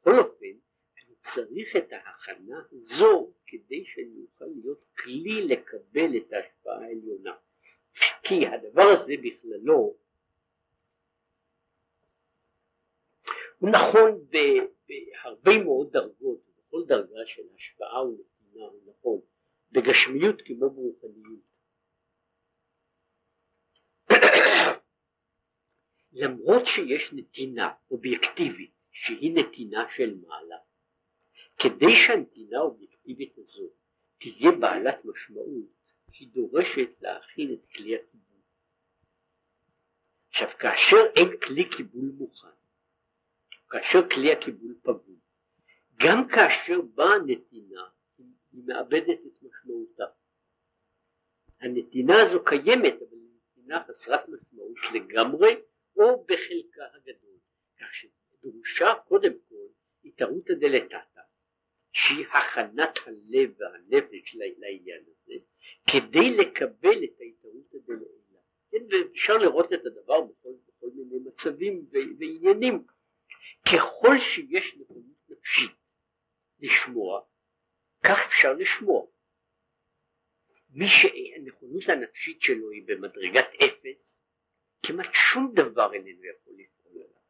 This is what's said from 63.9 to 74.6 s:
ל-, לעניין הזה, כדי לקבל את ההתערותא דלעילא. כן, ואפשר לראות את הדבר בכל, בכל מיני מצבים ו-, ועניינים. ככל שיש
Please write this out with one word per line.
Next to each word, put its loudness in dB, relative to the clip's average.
ל-, -12
לעניין -16
הזה, -20
כדי 2
לקבל 0
את -14
ההתערותא -20
דלעילא. -16
כן, -4
ואפשר 0
לראות 2
את -6
הדבר 0
בכל, -14
בכל -16
מיני -12
מצבים -8
ו-, -4
ועניינים. 0
ככל 4
שיש -6